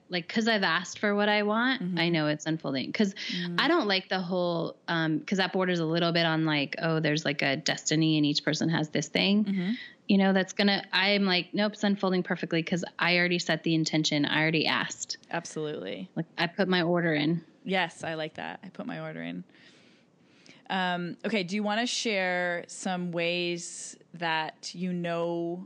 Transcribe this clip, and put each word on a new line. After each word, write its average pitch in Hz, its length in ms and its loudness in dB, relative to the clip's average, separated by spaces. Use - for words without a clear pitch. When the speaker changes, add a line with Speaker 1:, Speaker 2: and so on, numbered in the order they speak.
Speaker 1:
Like, 175 220 -6
'cause 220 180 0
I've 214 160 2
asked 175 360 0
for 208 140 2
what 208 140 2
I 208 160 4
want, 226 380 0
Speaker 2:
Mm-hmm. 175 180 -2
Speaker 1:
I 170 100 4
know 156 180 2
it's 151 180 -2
unfolding. 151 480 -2
'Cause 202 200 2
Speaker 2:
Mm. 175 240 -4
Speaker 1:
I 247 80 2
don't 320 200 4
like 190 200 0
the 190 140 -2
whole, 175 560 -2
um, 160 340 2
'cause 190 180 0
that 180 120 2
borders 185 280 2
a 165 60 0
little 170 280 2
bit 170 120 4
on, 160 200 2
like, 147 360 0
oh, 160 200 2
there's, 151 240 0
like, 143 160 -2
a 139 160 2
destiny 156 600 2
and 147 80 4
each 147 200 0
person 165 240 0
has 156 200 0
this - 200 -2
thing, 196 340 2
Speaker 2:
Mm-hmm. 196 280 -2
Speaker 1:
you 196 100 6
know, 196 140 4
that's 190 220 2
gonna, 202 400 0
I'm 202 320 2
like, 180 280 0
"Nope, 208 200 0
it's - 100 -12
unfolding 190 400 2
perfectly 170 400 -2
'cause 175 220 -2
I 170 200 4
already 175 220 2
set 160 240 0
the 165 120 2
intention. 156 500 2
I - 160 0
already 160 260 2
asked." - 500 -4
Speaker 2:
Absolutely. 156 840 -8
Speaker 1:
Like, 165 120 -4
I 170 100 0
put 185 220 0
my 180 140 4
order 170 300 2
in. 156 300 0
Speaker 2:
Yes, 180 400 -2
I 165 80 -4
like 156 220 -8
that. - 280 -10
I 185 60 -14
put - 160 -12
my 160 160 -8
order 156 200 -10
in. 123 220 -8
Um, 180 460 -2
okay, 208 180 0
do 175 120 -6
you 214 80 -2
wanna 208 220 -2
share 180 800 -2
some 180 460 -4
ways 175 840 -4
that 160 600 -4
you 180 160 -4
know, 170 760 -4